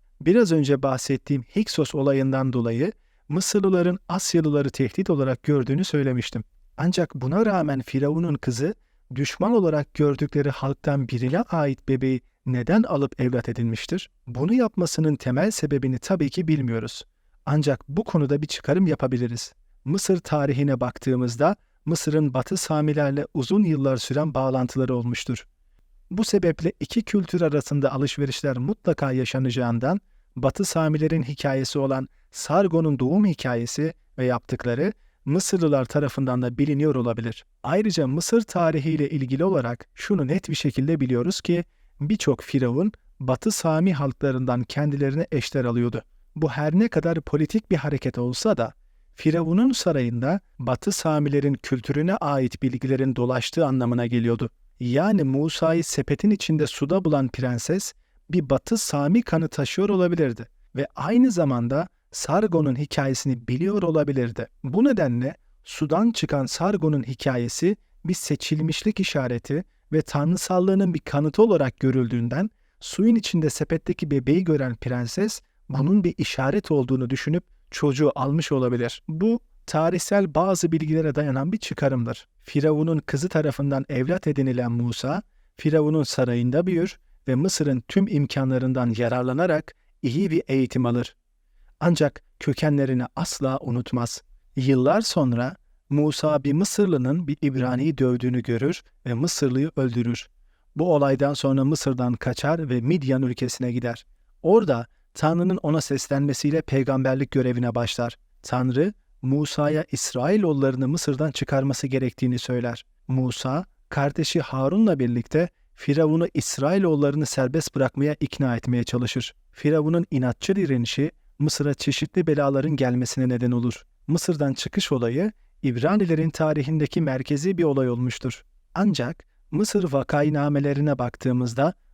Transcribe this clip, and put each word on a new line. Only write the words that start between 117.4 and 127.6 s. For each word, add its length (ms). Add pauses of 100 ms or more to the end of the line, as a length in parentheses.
bırakmaya 460
ikna 360
etmeye 280
çalışır. 500 (180)
Firavun'un 580
inatçı 460
direnişi 540 (280)
Mısır'a 360
çeşitli 520
belaların 500
gelmesine 520
neden 220
olur. 340 (220)
Mısır'dan 460
çıkış 400
olayı 400 (300)
İbranilerin 680
tarihindeki 720
merkezi 580
bir 60